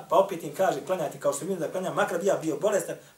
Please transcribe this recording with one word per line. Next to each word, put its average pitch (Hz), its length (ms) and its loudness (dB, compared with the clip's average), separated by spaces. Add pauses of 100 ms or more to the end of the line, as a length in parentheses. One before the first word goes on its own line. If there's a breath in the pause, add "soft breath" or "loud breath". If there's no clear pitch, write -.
pa 160 80 4
opet 185 260 4
im - 120 -8
kaže, 160 320 2
"Klanjajte 156 340 -2
kao 143 120 2
što 147 120 -6
vidim 185 160 -2
da 143 100 -2
klanjam, 180 240 -4
makar - 300 0
ja 185 100 4
bio 151 220 0
bolestan, 190 400 0 (200 loud breath)